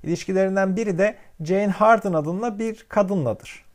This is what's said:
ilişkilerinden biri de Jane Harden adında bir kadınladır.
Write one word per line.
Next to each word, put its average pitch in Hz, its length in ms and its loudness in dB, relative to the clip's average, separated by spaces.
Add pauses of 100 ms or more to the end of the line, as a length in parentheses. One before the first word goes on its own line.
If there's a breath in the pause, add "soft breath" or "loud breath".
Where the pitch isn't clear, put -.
ilişkilerinden 190 720 0
biri 208 220 -2
de 208 180 2 (280 soft breath)
Jane 196 240 0
Harden 214 440 4
adında 185 460 -2
bir 226 300 -6
kadınladır. 185 760 -2 (100)